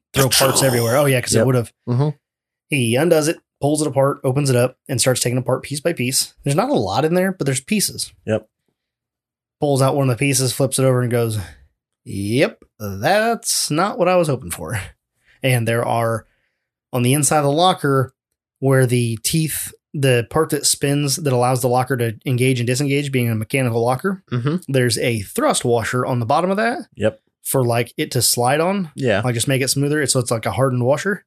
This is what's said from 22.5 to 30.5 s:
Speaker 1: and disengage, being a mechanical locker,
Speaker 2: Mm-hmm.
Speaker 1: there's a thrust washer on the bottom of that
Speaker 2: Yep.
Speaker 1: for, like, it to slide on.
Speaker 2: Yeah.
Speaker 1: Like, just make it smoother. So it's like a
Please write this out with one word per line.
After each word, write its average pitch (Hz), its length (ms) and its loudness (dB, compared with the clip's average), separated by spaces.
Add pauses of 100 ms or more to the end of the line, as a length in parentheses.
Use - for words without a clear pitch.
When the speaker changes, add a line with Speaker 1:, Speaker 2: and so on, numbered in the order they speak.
Speaker 1:
and 117 60 -2
disengage, 139 460 -2
being 123 180 0
a 113 40 0
mechanical 117 480 -2
locker, 131 480 -2
Speaker 2:
Mm-hmm. 127 260 -2 (120)
Speaker 1:
there's 123 300 0
a 117 220 -2
thrust 226 440 -2
washer 120 400 0
on 127 160 -2
the 113 60 -4
bottom 165 240 2
of 196 80 -2
that 240 380 -4
Speaker 2:
Yep. 107 240 -2 (220)
Speaker 1:
for, 135 220 0
like, 120 320 0
it 151 140 -4
to - 120 -2
slide 131 380 2
on. 185 340 -2
Speaker 2:
Yeah. 117 300 0
Speaker 1:
Like, 123 100 0
just 117 140 -4
make 135 140 2
it 131 60 -2
smoother. 143 380 0
So 131 140 0
it's 117 100 -2
like 117 160 -2
a 117 60 -4